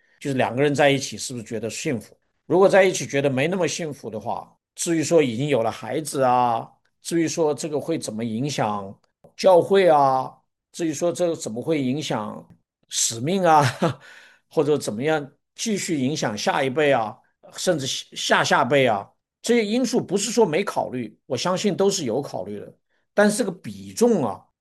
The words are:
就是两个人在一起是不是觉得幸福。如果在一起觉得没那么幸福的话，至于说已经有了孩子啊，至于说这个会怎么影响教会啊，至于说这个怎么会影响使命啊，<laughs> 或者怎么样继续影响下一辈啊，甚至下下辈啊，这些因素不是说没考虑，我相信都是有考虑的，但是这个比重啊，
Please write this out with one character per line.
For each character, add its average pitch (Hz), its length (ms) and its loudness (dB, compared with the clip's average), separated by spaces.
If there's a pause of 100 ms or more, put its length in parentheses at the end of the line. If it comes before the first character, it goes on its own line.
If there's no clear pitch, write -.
(200)
就 147 100 -6
是 139 80 -2
两 113 180 0
个 131 60 0
人 147 120 2
在 143 160 4
一 139 80 4
起 - 200 -8
是 - 160 -10
不 120 60 -10
是 110 60 -12
觉 110 140 -8
得 113 100 -6
幸 120 300 -6
福。 - 180 -18 (280)
如 160 140 2
果 190 80 8
在 190 160 6
一 185 80 4
起 156 160 -6
觉 139 140 -2
得 139 80 0
没 131 180 0
那 180 80 -2
么 175 120 -2
幸 156 260 -6
福 - 160 -14
的 104 100 -10
话， 95 340 -10 (220)
至 170 220 -2
于 156 60 0
说 165 180 4
已 123 160 0
经 139 100 -2
有 131 160 2
了 110 80 0
孩 113 300 -8
子 143 220 -4
啊， 123 440 2 (340)
至 170 200 -2
于 160 60 0
说 151 260 0
这 147 160 -6
个 147 100 -4
会 165 180 -4
怎 113 160 -10
么 110 100 -6
影 120 260 -4
响 104 500 -4 (380)
教 190 240 6
会 196 260 4
啊， 135 460 4 (380)
至 170 140 -6
于 160 80 -2
说 175 180 -2
这 165 160 0
个 165 80 -2
怎 131 160 -8
么 113 100 -8
会 151 200 -2
影 135 200 -2
响 107 440 -6 (440)
使 - 300 -4
命 180 240 0
啊， 156 200 6 (440)
<laughs> - 420 -20
或 156 140 0
者 143 140 2
怎 120 160 -8
么 107 80 -8
样 147 300 -2 (240)
继 220 220 -4
续 165 200 -4
影 139 200 -2
响 127 200 -4
下 170 260 -2
一 135 60 0
辈 143 220 2
啊， 110 240 0 (400)
甚 175 240 -2
至 131 80 -6
下 - 560 -2
下 151 220 2
辈 135 220 4
啊， 101 200 0 (340)
这 233 140 2
些 226 100 2
因 233 200 0
素 226 180 0
不 180 140 -2
是 208 120 -4
说 226 160 2
没 170 180 0
考 - 260 -6
虑， 120 280 -8 (100)
我 131 100 -4
相 180 200 -2
信 180 200 -2
都 196 120 2
是 190 140 -2
有 120 180 -2
考 - 220 -10
虑 101 160 -12
的， - 160 -18 (380)
但 208 180 4
是 208 60 -4
这 247 80 -2
个 190 60 -4
比 98 420 -16
重 208 320 2
啊， 98 180 -8 (180)